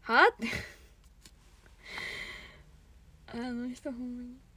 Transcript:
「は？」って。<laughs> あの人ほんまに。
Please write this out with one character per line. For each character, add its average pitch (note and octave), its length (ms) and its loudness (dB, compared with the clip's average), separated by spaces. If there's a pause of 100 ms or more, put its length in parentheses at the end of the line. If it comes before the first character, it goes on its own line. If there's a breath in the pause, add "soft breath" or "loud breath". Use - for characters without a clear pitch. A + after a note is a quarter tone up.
「は？」 B3+ 320 10
っ - 40 -12
て。 A3+ 120 -2 (2750 loud breath)
<laughs> - 80 -8
あ - 0 -
の A#3+ 340 -2
人 B3+ 220 -6
ほ A#3 60 -6
ん B3 180 -6
ま B3 80 -8
に。 B3 140 -12 (180)